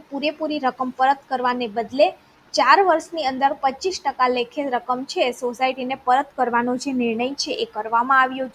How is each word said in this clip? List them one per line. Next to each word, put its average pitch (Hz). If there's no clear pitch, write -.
પૂરેપૂરી 302
રકમ 254
પરત 277
કરવાને 247
બદલે 240
ચાર 285
વર્ષની 320
અંદર 277
પચીસ 277
ટકા 254
લેખે 240
રકમ 254
છે 359
એ 240
સોસાયટીને 254
પરત 277
કરવાનો 247
જે 262
નિર્ણય 240
છે -
એ 226
કરવામાં 233
આવ્યો 262